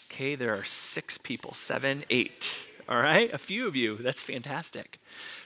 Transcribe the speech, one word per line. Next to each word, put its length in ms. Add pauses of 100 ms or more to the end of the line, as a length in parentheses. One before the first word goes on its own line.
Okay, 300
there 180
are 100
six 540
people, 380
seven, 560
eight. 520 (240)
All 140
right, 320
a 60
few 280
of 80
you. 200
That's 260
fantastic. 800 (460)